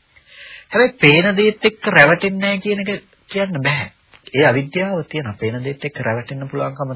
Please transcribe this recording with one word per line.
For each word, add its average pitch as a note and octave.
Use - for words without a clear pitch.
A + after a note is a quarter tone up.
හැබැයි B3
පේන E3+
දේත් G#3
එක්ක G#3+
රැවටෙන්නේ F3
නැහැ G3+
කියන G3+
එක G3
කියන්න F#3+
බෑ. C#3+
ඒ C#3+
අවිද්‍යාව D#3
තියෙන C3
පේන A2+
දෙත් C#3
එක්ක C#3+
රැවටෙන්න A#2+
පුළුවන්කම C3+